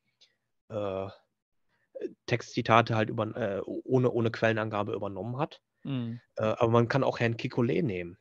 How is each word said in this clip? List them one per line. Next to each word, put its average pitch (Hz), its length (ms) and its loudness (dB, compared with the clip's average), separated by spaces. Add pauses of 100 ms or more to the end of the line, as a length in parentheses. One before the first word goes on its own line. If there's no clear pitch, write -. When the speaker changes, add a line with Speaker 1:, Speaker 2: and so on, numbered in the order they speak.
(720)
Speaker 1:
äh, 98 380 -4 (1160)
Textzitate 117 680 2
halt 110 140 2
über-, 110 260 -4
äh, 101 280 -2
ohne, 123 460 0
ohne 117 200 0
Quellenangabe 110 640 0
übernommen 101 440 -6
hat. - 240 -6 (220)
Speaker 2:
Mhm. 120 360 -6 (160)
Speaker 1:
Äh, 110 80 0
aber 110 260 2
man 117 180 6
kann 135 160 2
auch - 160 -2
Herrn 117 160 2
Kekulé 131 460 0
nehmen, 90 380 -4